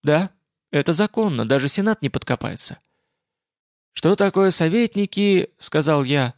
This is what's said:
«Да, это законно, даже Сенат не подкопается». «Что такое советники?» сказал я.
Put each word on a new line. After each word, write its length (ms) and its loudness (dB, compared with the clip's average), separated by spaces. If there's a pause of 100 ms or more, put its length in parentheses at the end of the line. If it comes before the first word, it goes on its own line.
«Да, 280 0 (400)
это 220 0
законно, 540 -2
даже 200 2
Сенат 340 0
не 80 -2
подкопается». 680 -6 (1120)
«Что 220 2
такое 360 2
советники?» 1040 0
сказал 460 0
я. 340 0